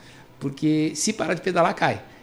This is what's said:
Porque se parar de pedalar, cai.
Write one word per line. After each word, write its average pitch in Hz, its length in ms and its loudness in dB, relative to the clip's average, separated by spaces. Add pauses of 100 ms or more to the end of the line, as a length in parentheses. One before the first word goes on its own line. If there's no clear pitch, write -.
(400)
Porque 156 560 0
se - 160 0
parar 170 220 -2
de 160 80 -4
pedalar, 180 340 2
cai. 127 260 0 (220)